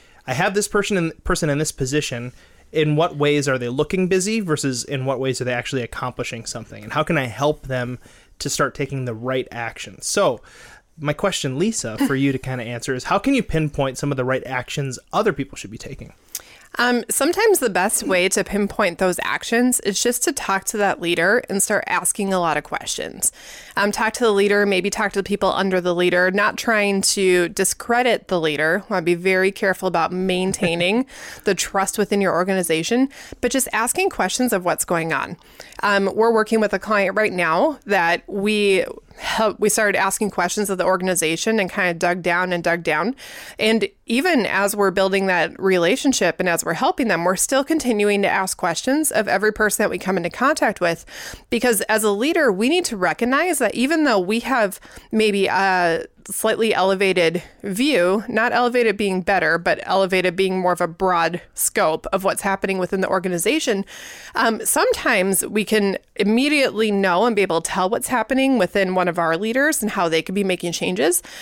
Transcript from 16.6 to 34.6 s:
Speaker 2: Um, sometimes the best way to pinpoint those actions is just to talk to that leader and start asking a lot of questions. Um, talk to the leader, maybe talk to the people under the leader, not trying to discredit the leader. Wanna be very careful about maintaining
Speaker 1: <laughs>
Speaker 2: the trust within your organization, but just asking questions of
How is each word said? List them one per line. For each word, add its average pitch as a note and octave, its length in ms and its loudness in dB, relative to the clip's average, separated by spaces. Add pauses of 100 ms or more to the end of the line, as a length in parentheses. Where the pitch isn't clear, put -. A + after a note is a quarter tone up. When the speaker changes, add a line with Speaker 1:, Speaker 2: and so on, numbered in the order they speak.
Speaker 2:
Um, A#3+ 320 0
sometimes F4 480 2
the B3 120 2
best F#3 320 0
way F#3 280 2
to G3+ 140 2
pinpoint G3+ 540 -2
those F#3 240 2
actions A#3+ 580 0
is - 220 -2
just A#3+ 220 0
to E4+ 80 2
talk F#3+ 320 -2
to - 140 -6
that G3 220 2
leader F3 500 2
and G3 120 0
start - 240 0
asking F#3+ 480 -2
a F#3 60 2
lot D#3+ 160 2
of D3 80 -4
questions. - 640 -6 (460)
Um, G3+ 160 2
talk A3 220 -2
to B3 100 -2
the A3 80 4
leader, G3+ 340 4
maybe F#3+ 240 0
talk G3+ 220 -2
to G3 60 -4
the G3 80 0
people G3 260 0
under F#3 300 0
the F3 120 0
leader, F3+ 360 2
not G3+ 280 0
trying G3+ 440 0
to F3+ 480 2
discredit A#3 800 0
the F3+ 120 0
leader. D#3+ 480 0
Wanna F#3+ 140 0
be F3 120 2
very F#3 380 2
careful F#3 360 -2
about E3+ 240 0
maintaining F#3 920 0 (200)
Speaker 1:
<laughs> - 200 -18
Speaker 2:
the G3+ 100 2
trust - 440 -2
within G3+ 240 0
your F#3 120 2
organization, F#3 760 0 (320)
but A#3+ 100 0
just C4 200 0
asking B3 380 0
questions A3+ 440 -2
of F3+ 100 0